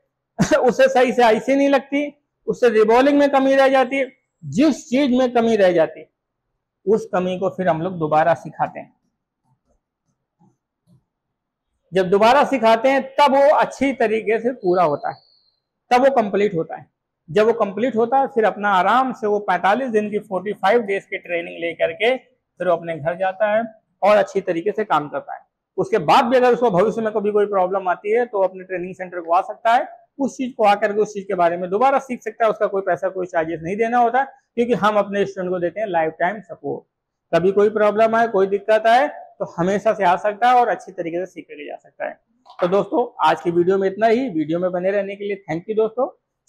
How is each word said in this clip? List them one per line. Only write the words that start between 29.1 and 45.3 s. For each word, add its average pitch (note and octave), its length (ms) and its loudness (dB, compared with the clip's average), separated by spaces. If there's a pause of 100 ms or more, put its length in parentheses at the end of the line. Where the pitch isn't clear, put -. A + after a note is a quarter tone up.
को E3 140 -4
आ F#3+ 100 4
सकता A3+ 300 -2
है, D4 140 0 (320)
उस C4 180 -4
चीज B3+ 160 -8
को A3+ 120 -2
आकर G3+ 280 2
के G#3 60 -2
उस G#3 140 -2
चीज G3 100 -10
के G3 120 -6
बारे F3 220 2
में F3+ 120 -6
दोबारा B3+ 300 2
सीख B3+ 220 -10
सकता A3 240 -4
है। G#3+ 60 2
उसका G#3+ 160 -2
कोई G3 160 -4
पैसा, F#3 260 -2
कोई F#3 180 -8
charges E3 340 -4
नहीं E3+ 160 -8
देना A3+ 200 -2
होता, A#3+ 260 2
क्योंकि A#3+ 520 -6
हम G#3 220 0
अपने G3+ 280 0
student F#3 260 -6
को F3+ 80 -4
देते F3 200 -4
हैं A3 100 -4
लाइफ D#3+ 300 -2
टाइम F#3+ 220 -4
support। C#3+ 420 -12 (480)
कभी E3+ 200 2
कोई G3+ 200 4
problem G#3+ 440 2
आए, A3+ 140 2
कोई G3 200 2
दिक्कत A3 380 0
आए B3+ 200 4
तो - 460 -12
हमेशा G3 400 0
से G3 100 -4
आ F#3 140 4
सकता G#3 320 -2
है B3+ 60 4
और A#3+ 140 4
अच्छी F3+ 220 -6
तरीके E3 260 -8
से F#3 100 -4
सीख D#3+ 180 -20
करके D3 220 -18
जा - 100 -12
सकता - 300 -12
है। - 120 -14 (400)
तो F3+ 100 0
दोस्तों G3+ 360 0 (160)
आज E3 200 2
की F3 100 -2
वीडियो F3 260 2
में G3 100 0
इतना G3+ 200 0
ही। B3 220 0
वीडियो D#3+ 300 -4
में F3+ 120 -2
बने F#3 200 -2
रहने G3+ 240 -4
के G3+ 80 -14
लिए G3+ 200 -8